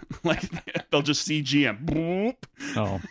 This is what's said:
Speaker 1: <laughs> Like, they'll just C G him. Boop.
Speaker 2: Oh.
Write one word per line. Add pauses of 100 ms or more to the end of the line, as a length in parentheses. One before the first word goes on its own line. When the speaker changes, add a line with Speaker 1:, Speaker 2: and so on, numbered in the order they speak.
(100)
Speaker 1:
<laughs>
Like,
they'll
just
C
G
him.
Boop. (400)
Speaker 2:
Oh. (100)